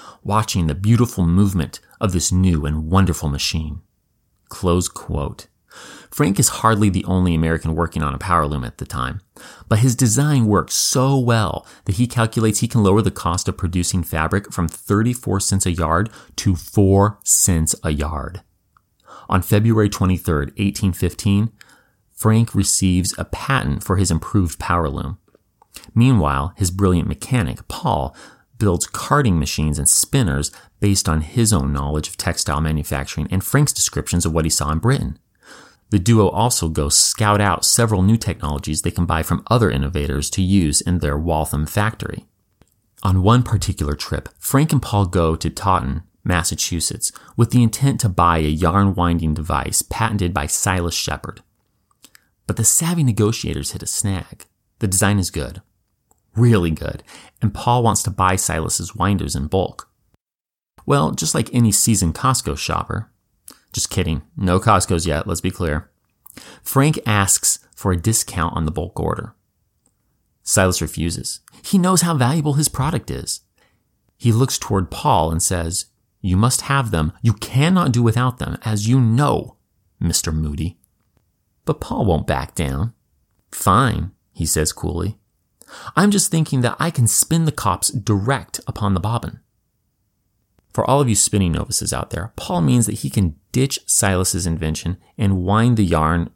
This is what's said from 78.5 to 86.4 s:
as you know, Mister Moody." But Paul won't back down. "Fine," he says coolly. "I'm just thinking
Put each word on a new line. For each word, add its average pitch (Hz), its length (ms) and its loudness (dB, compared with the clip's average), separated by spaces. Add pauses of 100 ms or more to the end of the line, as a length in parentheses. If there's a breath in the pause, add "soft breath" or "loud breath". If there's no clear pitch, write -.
as 107 260 -2
you 131 120 4
know, 120 560 2 (440)
Mister 82 320 -2
Moody." 78 460 -4 (880)
But - 160 -4
Paul - 260 -4
won't 82 200 2
back 69 300 -4
down. 73 380 -4 (580)
"Fine," 98 580 2 (220)
he 82 140 -6
says 78 260 0
coolly. 85 440 -6 (800 loud breath)
"I'm 196 160 4
just 202 180 0
thinking 151 340 0